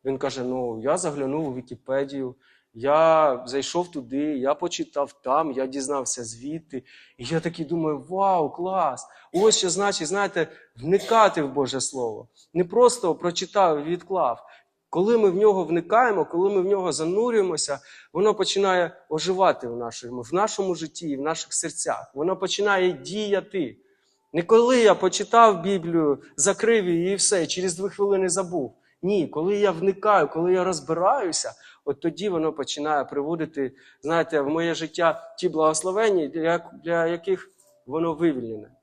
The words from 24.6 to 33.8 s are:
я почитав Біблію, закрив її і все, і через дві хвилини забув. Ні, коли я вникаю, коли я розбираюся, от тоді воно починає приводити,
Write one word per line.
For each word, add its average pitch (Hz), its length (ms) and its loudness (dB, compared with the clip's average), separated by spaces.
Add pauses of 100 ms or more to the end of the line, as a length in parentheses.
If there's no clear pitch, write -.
я 208 140 8
почитав 202 680 4
Біблію, 165 600 0 (140)
закрив 196 520 2
її 175 240 0
і - 20 0
все, 190 280 0
і 151 40 0
через 180 300 -4
дві 190 120 -4
хвилини 196 400 0
забув. 170 500 -4 (260)
Ні, 185 240 0
коли 180 280 -2
я 202 140 4
вникаю, 190 580 2
коли 175 240 0
я 180 120 2
розбираюся, 170 880 -2 (320)
от 139 160 -4
тоді 165 280 -4
воно 160 240 -2
починає 147 520 -4
приводити, 143 680 -4 (300)